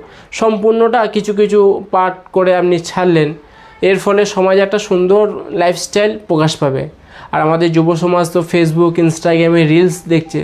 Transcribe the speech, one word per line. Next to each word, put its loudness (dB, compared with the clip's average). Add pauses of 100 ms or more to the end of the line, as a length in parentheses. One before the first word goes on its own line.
(320)
সম্পূর্ণটা 0
কিছু -4
কিছু 2 (320)
পার্ট 0 (200)
করে 2
আপনি 0
ছাড়লেন, 0 (520)
এর 2
ফলে 0
সমাজে 0
একটা -2
সুন্দর 2 (280)
লাইফস্টাইল -2 (160)
প্রকাশ 0
পাবে। -2 (480)
আর -2
আমাদের 0
যুব 2
সমাজ 0
তো 0
Facebook, 0 (120)
Instagram-এ 2
রিলস 2 (100)
দেখছে, -2